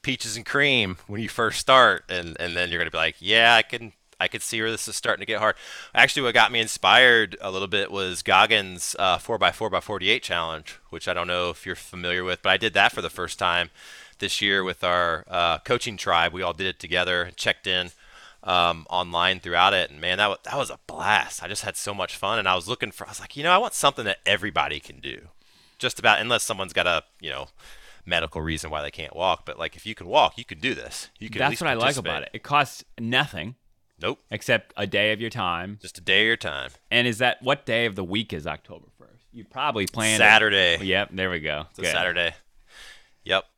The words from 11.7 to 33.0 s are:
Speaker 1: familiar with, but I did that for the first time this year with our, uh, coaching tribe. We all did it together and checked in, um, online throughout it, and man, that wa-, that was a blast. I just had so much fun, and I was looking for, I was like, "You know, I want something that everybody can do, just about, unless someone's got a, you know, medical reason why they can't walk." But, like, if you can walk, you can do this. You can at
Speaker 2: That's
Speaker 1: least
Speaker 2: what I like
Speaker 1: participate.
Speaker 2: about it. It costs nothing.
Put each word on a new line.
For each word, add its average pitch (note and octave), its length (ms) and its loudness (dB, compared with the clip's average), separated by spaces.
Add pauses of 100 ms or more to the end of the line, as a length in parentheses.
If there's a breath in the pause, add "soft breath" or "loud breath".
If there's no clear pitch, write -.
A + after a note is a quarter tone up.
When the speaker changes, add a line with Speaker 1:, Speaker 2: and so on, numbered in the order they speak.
Speaker 1:
familiar F2+ 480 -6
with, F2+ 180 -4
but G2 80 0
I F#2+ 60 6
did G#2 180 -2
that G2+ 180 6
for G#2+ 100 -6
the E2 80 -6
first - 280 -8
time F2 320 0 (480 loud breath)
this - 240 -4
year G2 220 0
with F2+ 200 -6
our, F2 440 0
uh, E2+ 320 0
coaching B2 360 -2
tribe. E2+ 360 2
We F2+ 100 -6
all F2 100 -2
did F2 140 -4
it F#2 120 -6
together F2+ 440 -2
and F2 140 -8
checked - 300 -4
in, F2+ 240 -2 (520 loud breath)
um, E2+ 480 2
online F2 500 0
throughout F2 340 4
it, F2 160 0
and D2 100 -20
man, F2+ 180 -2
that G#2 120 2
wa-, F#2+ 140 -4
that - 120 -8
was C3 140 -4
a - 160 -14
blast. - 560 -2
I F2 60 -10
just G2+ 140 -8
had G2 140 -8
so - 180 -8
much F#2 220 -6
fun, G#2 220 -2
and G2 100 0
I F#2 60 4
was F2+ 140 -4
looking A#2 220 -4
for, - 160 -14
I - 40 -18
was - 100 -12
like, - 160 -16
"You C#3+ 60 -8
know, E3+ 100 4
I F#3 60 6
want A3+ 160 -2
something C3+ 320 0
that F#2+ 180 -2
everybody E2+ 560 0
can - 200 -20
do, C2+ 280 -14 (500 soft breath)
just B2 200 -4
about, G#2+ 220 4
unless A2+ 220 0
someone's F#2+ 300 -6
got F2 140 0
a, E2 160 2 (180)
you E2+ 100 -12
know, C2+ 180 -10 (580 loud breath)
medical E2 360 -4
reason D#2 280 -6
why D2+ 120 -6
they D2 80 -8
can't D2+ 260 -16
walk." F2+ 300 -2
But, B1+ 120 -12
like, E2 160 -8
if - 120 -18
you G#2+ 80 -12
can F2+ 120 -16
walk, A#2 300 2
you A#2 80 -16
can E2 140 -16
do A#2 160 -4
this. - 340 -12 (100)
You A2 120 -14
can G#2+ 100 -8
at C3 60 2
Speaker 2:
That's C#3+ 60 2
Speaker 1:
least D3+ 100 -6
Speaker 2:
what D#3+ 80 -2
I C3 40 0
like A2+ 80 -4
Speaker 1:
participate. B2+ 280 -2
Speaker 2:
about D2+ 140 -6
it. - 100 -14
It A2+ 80 -12
costs - 420 -2 (140)
nothing. A#2 560 -4 (480)